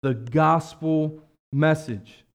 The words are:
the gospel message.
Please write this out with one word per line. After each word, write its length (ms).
the 120
gospel 1040
message. 720